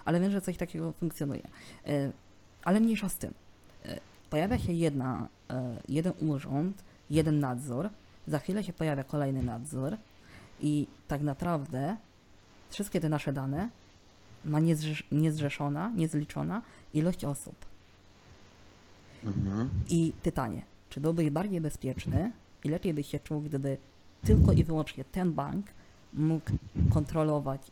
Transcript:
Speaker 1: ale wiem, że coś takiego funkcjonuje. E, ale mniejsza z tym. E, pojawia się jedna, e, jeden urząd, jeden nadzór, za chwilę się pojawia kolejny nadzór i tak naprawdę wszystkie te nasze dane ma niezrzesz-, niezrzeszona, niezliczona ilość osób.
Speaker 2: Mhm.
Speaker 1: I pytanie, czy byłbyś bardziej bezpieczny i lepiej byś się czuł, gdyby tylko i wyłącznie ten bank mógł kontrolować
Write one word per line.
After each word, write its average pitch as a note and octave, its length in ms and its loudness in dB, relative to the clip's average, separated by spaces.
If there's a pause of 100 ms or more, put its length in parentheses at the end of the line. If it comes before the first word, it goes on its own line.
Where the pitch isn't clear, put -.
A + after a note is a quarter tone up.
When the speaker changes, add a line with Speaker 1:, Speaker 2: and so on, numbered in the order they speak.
Speaker 1:
ale E3+ 160 2
wiem, F#3+ 100 2
że G3 100 0
coś F3+ 160 -4
takiego E3 360 -4
funkcjonuje. D3+ 500 -4 (440)
E, C#3 260 0 (520)
ale G3 160 4
mniejsza A3 280 2
z - 80 -6
tym. - 180 -8 (500)
E, - 160 -10 (300)
pojawia F#3+ 280 2
się - 140 -2
jedna, C#3 560 0 (220)
e, B2+ 260 -4 (120)
jeden D#3+ 320 0
urząd, D3+ 640 -2 (260)
jeden D3+ 300 4
nadzór, C3+ 480 -2 (400)
za D3+ 100 0
chwilę F#3+ 260 -4
się F3 80 -8
pojawia D3 320 -2
kolejny C#3 380 -2
nadzór C3 540 -4 (640)
i D3 260 0 (220)
tak D3 140 -2
naprawdę D3 760 -2 (760)
wszystkie G3+ 300 -2
te D#3 80 0
nasze D3 240 0
dane C#3 360 -2 (760)
ma D3+ 160 2
niezrzesz-, D#3 520 2
niezrzeszona, D3+ 840 0
niezliczona D#3+ 680 -2 (320)
ilość E3 300 0
osób. - 300 -6 (1700)
Speaker 2:
Mhm. G2 440 0 (200)
Speaker 1:
I E3 240 2 (100)
pytanie, B2+ 400 -2 (280)
czy - 100 -8
byłbyś D#3+ 300 2
bardziej F3+ 300 0
bezpieczny D3 720 -2 (320)
i D#3 40 -2
lepiej E3 260 0
byś D3 120 -4
się - 140 -4
czuł, D#3 200 -4
gdyby C#3 360 -2 (480)
tylko - 280 10
i - 120 8
wyłącznie D#3 400 -2
ten F3+ 280 0
bank C#3+ 340 -2 (480)
mógł D#3 360 2 (420)
kontrolować D3 680 2 (120)